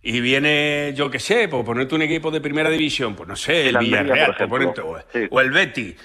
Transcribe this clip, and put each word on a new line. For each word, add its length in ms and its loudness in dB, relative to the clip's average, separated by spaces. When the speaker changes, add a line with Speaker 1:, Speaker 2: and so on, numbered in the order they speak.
Speaker 1:
y 20 0
viene, 760 2
yo 120 0
qué 80 -6
sé, 300 2
por 160 -2
ponerte 320 -2
un 60 2
equipo 280 -2
de 120 -4
primera 280 0
división, 460 0
pues 140 -14
no 80 -10
sé, 240 0
el 80 2
Speaker 2:
El 80 0
Almería, 260 2
Speaker 1:
Villarreal, 320 4
Speaker 2:
por 140 -2
Speaker 1:
por 120 0
Speaker 2:
ejemplo. 240 -2
Speaker 1:
ponerte, 320 -10
o, 40 0
Speaker 2:
Sí. 100 -2
Speaker 1:
o 80 4
el 120 4
Betis, 540 -2